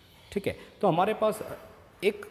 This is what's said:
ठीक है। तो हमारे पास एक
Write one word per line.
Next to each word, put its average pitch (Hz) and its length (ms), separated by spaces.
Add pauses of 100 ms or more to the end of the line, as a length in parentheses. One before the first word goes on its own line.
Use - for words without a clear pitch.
(320)
ठीक - 160
है। - 80 (260)
तो 208 60
हमारे 180 260
पास 214 260 (640)
एक 208 280